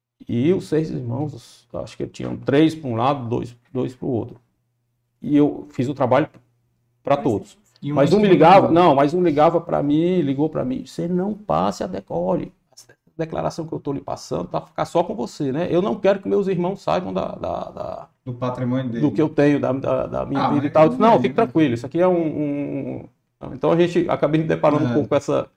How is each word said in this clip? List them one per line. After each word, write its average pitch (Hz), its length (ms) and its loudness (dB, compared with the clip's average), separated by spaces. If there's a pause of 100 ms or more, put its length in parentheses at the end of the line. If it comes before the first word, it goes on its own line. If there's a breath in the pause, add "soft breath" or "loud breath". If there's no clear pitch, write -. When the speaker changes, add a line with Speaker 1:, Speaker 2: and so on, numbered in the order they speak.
(280)
Speaker 1:
E 127 260 0
os 185 140 -4
seis 156 220 -2
irmãos, 127 840 -8
acho - 240 -12
que - 100 -8
tinham 123 300 -10
três 139 380 4
pra 135 140 -10
um 113 60 -4
lado, 127 320 -2
dois, 117 280 -4 (160)
dois 127 240 -4
pro - 120 -10
outro. 117 300 -6 (840)
E 147 140 -2
eu 147 360 2
fiz 127 180 -4
o 147 40 -6
trabalho 135 340 2 (760)
pra 139 140 2
Speaker 2:
Pois 220 80 -6
é. 151 120 2
Speaker 1:
todos. - 200 -10 (240)
Speaker 3:
E 143 100 -8
um 147 40 -4
Speaker 1:
Mas 143 180 4
um 208 40 6
me 214 60 4
Speaker 3:
escondeu. 190 100 6
Speaker 1:
ligava, 165 380 8
não, 165 240 6
mas 143 180 2
um 180 80 0
ligava 165 380 4
pra 156 240 -2
mim, 165 380 2
ligou 139 280 0
pra 147 140 -4
mim, 127 220 -6
"Você 170 220 -8
não 180 260 -2
passe 185 500 -2
a - 40 -6
deco-, 196 280 -10
olhe, 180 380 -4 (280)
a - 120 -20 (240)
declaração 160 500 -6
que 160 60 -10
eu 147 60 -8
tô 143 120 -8
lhe 139 80 -6
passando 151 480 -8
tá - 140 -8
ficar - 240 -8
só 170 180 -2
com 196 100 -6
você, 160 380 -6
né? 156 180 -4
Eu 175 120 2
não 220 140 -2
quero 202 260 0
que 196 80 -8
meus 196 180 0
irmãos 185 340 -2
saibam 185 320 -2
da, 180 220 -4
da, 85 360 -6
da, - 360 -12 (160)
Speaker 3:
Do 123 100 -10
patrimônio 123 520 -4
Speaker 1:
do 117 80 -6
Speaker 3:
dele. 139 180 0
Speaker 1:
que 165 100 -2
eu 151 80 2
tenho, 147 300 2
da, 127 140 0
da, 131 340 -2
da 127 180 -4
minha 135 200 -2
Speaker 3:
Ah, - 40 0
Speaker 1:
vida 143 160 0
e 147 40 -2
Speaker 3:
mas - 40 -10
Speaker 1:
tal." 156 100 6
Eu 156 80 6
Speaker 3:
tudo 123 80 -6
Speaker 1:
disse, - 20 2
"Não, 226 140 6
Speaker 3:
bem, - 80 2
Speaker 1:
fique 196 140 0
Speaker 3:
né? 226 80 2
Speaker 1:
tranquilo, 151 280 2
isso 117 120 -6
aqui 165 140 -6
é 180 80 4
um, 185 80 4
um, 143 800 -4 (460)
um." 139 120 -12
Então 151 200 0
a 165 40 2
gente 170 320 2
acabei 156 320 0
me 160 60 -4
deparando 156 380 2
um 123 40 0
Speaker 3:
É. 117 40 -2
Speaker 1:
pouco 139 160 0
com 147 60 0
essa 139 420 -2